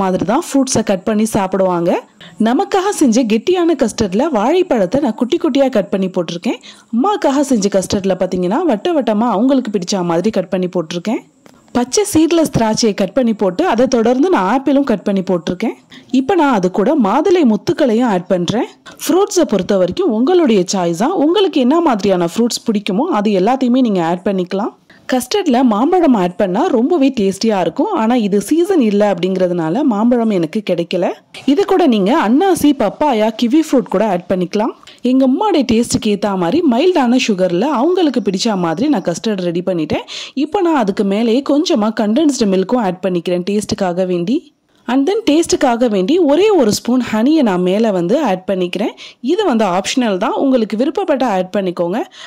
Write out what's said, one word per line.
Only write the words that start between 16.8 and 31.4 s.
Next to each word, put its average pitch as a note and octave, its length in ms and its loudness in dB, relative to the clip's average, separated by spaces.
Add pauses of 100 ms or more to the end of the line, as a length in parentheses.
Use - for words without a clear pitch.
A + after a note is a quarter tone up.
மாதுளை D#4+ 460 2
முத்துக்களையும் B3 640 0
ஆட் F3+ 200 -2
பண்றேன். F#3 340 -2 (360)
ஃப்ரூட்ஸை F4+ 500 2
பொறுத்த F#3+ 300 0
வரைக்கும் A3 340 0
உங்களுடைய C4 460 2 (100)
choice F3 320 -2
தான். D4 100 0 (120)
உங்களுக்கு F4 400 2
என்ன D4 100 2 (120)
மாதிரியான F#3 440 0
fruits A#3 340 -2
பிடிக்குமோ G#3 400 -2 (120)
அது G3+ 220 0
எல்லாத்தையுமே B3 480 2
நீங்க F#3 220 0
ஆட் F3+ 160 -4
பண்ணிக்கலாம். G3 460 -4 (380)
கஸ்டர்ட்ல C4 480 0 (120)
மாம்பழம் C#4 520 2
ஆட் F3+ 160 -2
பண்ணா G3+ 240 0 (120)
ரொம்பவே C4+ 320 2 (120)
டேஸ்டியா G3 440 0
இருக்கும். C#4+ 380 -2
ஆனா A3+ 140 2 (100)
இது G3 120 0 (120)
சீசன் E4+ 400 2
இல்ல G3+ 140 2 (100)
அப்படிங்கிறதுனால F3+ 680 -2 (120)
மாம்பழம் A3+ 460 2
எனக்கு E3 280 -4
கிடைக்கல. F3 400 -2 (460)